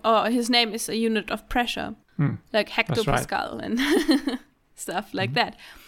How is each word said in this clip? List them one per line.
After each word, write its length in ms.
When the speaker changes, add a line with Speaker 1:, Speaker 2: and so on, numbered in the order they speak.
Speaker 1:
or 240
his 200
name 260
is 140
a 60
unit 360
of 180
pressure, 460
Speaker 2:
Hmm. 180
Speaker 1:
like 220
Speaker 2:
That's 320
right. 120
Speaker 1:
hectopascal 440
and 160
<laughs> 160
stuff 380
like 180
Speaker 2:
Mm-hmm. 40
Speaker 1:
that. 200